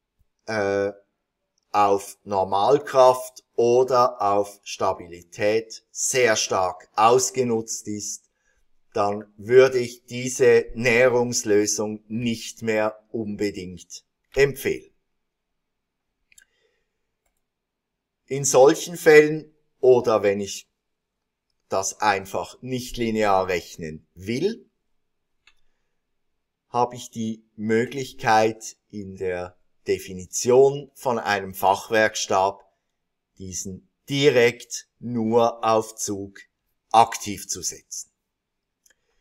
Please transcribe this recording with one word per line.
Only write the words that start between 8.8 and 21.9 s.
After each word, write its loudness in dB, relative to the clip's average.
dann -4
würde 4
ich -10
diese 2
Näherungslösung 0
nicht -8
mehr -2
unbedingt -10
empfehlen. -2
In -6
solchen 4
Fällen 6
oder 4
wenn 0
ich -12
das -6